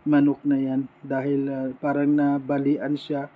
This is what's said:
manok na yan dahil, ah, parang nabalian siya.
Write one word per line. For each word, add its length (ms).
manok 420
na 120
yan 260
dahil, 440
ah, 300
parang 320
nabalian 880
siya. 400